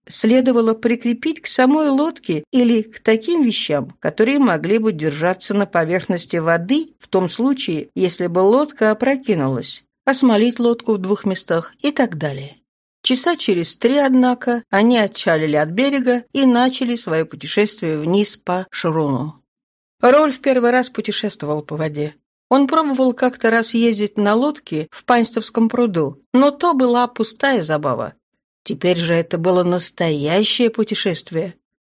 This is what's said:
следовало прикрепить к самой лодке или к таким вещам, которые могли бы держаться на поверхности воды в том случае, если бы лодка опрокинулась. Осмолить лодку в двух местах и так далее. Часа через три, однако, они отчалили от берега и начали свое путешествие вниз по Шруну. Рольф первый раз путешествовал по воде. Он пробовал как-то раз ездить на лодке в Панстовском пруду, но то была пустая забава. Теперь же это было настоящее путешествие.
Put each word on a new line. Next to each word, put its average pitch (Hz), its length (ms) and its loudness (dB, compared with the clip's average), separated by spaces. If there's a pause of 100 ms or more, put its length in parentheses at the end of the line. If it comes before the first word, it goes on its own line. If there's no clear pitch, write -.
следовало 240 640 2
прикрепить 240 680 -2
к - 60 -12
самой 285 420 2
лодке 269 600 -2
или 240 300 2
к - 200 -14
таким 247 420 0
вещам, 165 560 -2
которые 233 400 0
могли 185 380 2
бы 220 160 0
держаться 160 600 -4
на 202 120 2
поверхности 175 720 -2
воды 170 600 0
в - 120 -20
том 185 180 0
случае, 226 680 -2
если 180 340 -2
бы 175 120 0
лодка 220 520 2
опрокинулась. 214 920 -2 (220)
Осмолить 240 540 2
лодку 233 340 0
в 208 60 0
двух 190 260 -4
местах 175 540 -2
и 285 120 0
так 240 260 -2
далее. 139 380 -8 (480)
Часа 254 320 2
через 175 400 -2
три, 254 220 2
однако, 247 720 2
они 226 280 4
отчалили 160 600 0
от 156 120 0
берега 247 640 0
и 269 140 0
начали 247 500 2
свое 160 300 -2
путешествие 160 720 -4
вниз 185 400 -2
по 185 340 -6
Шруну. 156 720 -4 (580)
Рольф 277 380 4
первый 247 320 2
раз 247 180 0
путешествовал 151 720 -6
по 151 120 -12
воде. 151 400 -6 (340)
Он 269 180 4
пробовал 262 460 2
как-то 247 360 0
раз 226 240 0
ездить 226 440 0
на 208 180 2
лодке 226 560 -4
в - 140 -20
Панстовском 233 640 0
пруду, 202 540 -2 (120)
но 277 180 4
то 330 220 0
была 247 340 2
пустая 240 560 -2
забава. 147 500 -4 (500)
Теперь 180 340 -2
же 170 160 0
это 165 240 -2
было 180 260 2
настоящее 175 1080 0
путешествие. 185 840 -4 (280)